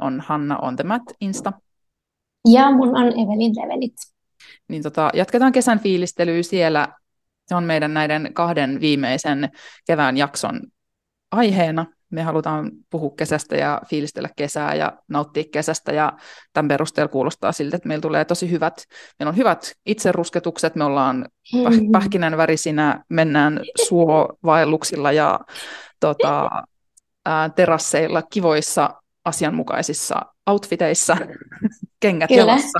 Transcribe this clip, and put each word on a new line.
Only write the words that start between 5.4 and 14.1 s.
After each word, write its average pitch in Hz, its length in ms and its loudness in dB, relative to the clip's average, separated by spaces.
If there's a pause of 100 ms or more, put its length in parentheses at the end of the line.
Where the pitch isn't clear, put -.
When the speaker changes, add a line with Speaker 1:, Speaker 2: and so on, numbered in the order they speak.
Speaker 1:
kesän 247 280 4
fiilistelyä 175 600 0
siellä. 160 460 0 (580)
Se 180 80 -4
on 175 100 0
meidän 156 300 -2
näiden 151 400 -2
kahden 151 460 -2
viimeisen 143 680 0 (360)
kevään 143 300 2
jakson - 440 -2 (720)
aiheena. 185 560 2 (240)
Me 165 120 -6
halutaan 156 480 -4 (200)
puhua 156 280 -6
kesästä 151 380 -4
ja 143 240 -2 (100)
fiilistellä 147 460 -6